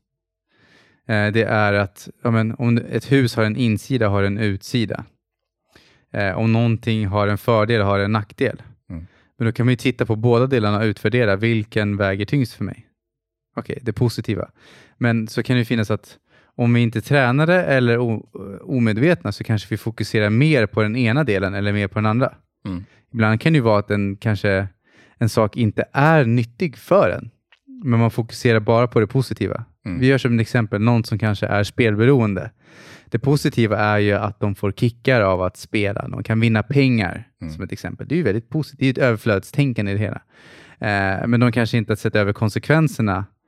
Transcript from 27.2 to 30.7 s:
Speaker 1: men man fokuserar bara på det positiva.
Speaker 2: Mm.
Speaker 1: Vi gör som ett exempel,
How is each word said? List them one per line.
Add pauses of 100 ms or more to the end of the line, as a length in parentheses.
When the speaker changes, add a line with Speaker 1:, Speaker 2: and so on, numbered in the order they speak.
Speaker 1:
men
man
fokuserar
bara
på
det
positiva. (200)
Speaker 2:
Mm.
Speaker 1:
Vi
gör
som
ett
exempel,